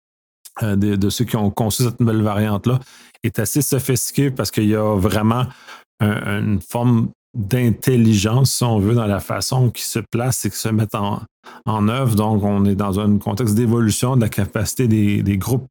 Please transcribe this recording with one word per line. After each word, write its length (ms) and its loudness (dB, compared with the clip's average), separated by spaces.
euh, 120 0
de, 200 2
de 160 0
ceux 120 -4
qui 120 -2
ont 160 0
conçu 320 -2
cette 160 -2
nouvelle 240 2
variante-là 560 0
est 160 -4
assez 240 -2
sophistiqué 680 -2
parce 180 -4
qu'il 160 0
y 100 2
a 200 0
vraiment 500 0
un, 400 -2
une 220 -2
forme 480 0
d'intelligence, 1160 2
si 100 -2
on 160 2
veut, 160 2
dans 100 0
la 140 0
façon 500 -2
qu'ils 160 -6
se 140 -4
placent 460 -4
et 40 -2
qu'ils 80 -8
se 120 -4
mettent 260 0
en, 260 -4
en 200 0
œuvre. 280 0
Donc, 280 2
on 220 0
est 100 2
dans 240 -2
un 200 2
contexte 340 -2
d'évolution 640 2
de 60 4
la 80 0
capacité 580 -2
des, 340 2
des 160 0
groupes 340 -2